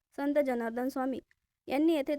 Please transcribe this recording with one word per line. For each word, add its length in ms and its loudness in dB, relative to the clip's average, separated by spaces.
संत 180 0
जनार्दन 420 -2
स्वामी 320 -4
यांनी 280 2
येथे 240 0